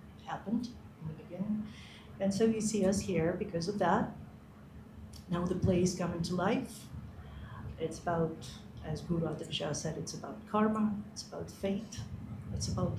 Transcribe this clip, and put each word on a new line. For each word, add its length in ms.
happened 420
in 60
the 160
beginning. 420
And 140
so 120
you 160
see 240
us 140
here 400
because 280
of 120
that. 320
Now 160
the 100
play 260
is 140
coming 280
to 120
life. 500
It's 200
about, 480
as 160
Guru 260
Adrija 480
said, 220
it's 160
about 240
karma, 440
it's 120
about 260
fate, 500
it's 160
about 300